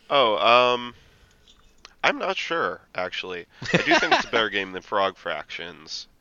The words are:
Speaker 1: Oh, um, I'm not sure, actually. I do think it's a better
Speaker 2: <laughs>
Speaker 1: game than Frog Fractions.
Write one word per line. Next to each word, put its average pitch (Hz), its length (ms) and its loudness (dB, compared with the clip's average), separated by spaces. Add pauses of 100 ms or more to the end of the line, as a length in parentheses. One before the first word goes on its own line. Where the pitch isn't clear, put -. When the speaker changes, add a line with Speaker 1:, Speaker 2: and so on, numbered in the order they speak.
Speaker 1:
Oh, 123 280 4
um, 120 560 4 (1080)
I'm 226 140 2
not 190 200 -4
sure, 160 440 -4 (140)
actually. 90 500 -8 (280)
I 180 40 2
do - 180 2
think 170 180 2
it's - 120 0
a - 60 -16
better 113 180 2
Speaker 2:
<laughs> - 0 -
Speaker 1:
game 95 220 -4
than 92 100 -10
Frog 98 360 -2
Fractions. 80 920 -10 (140)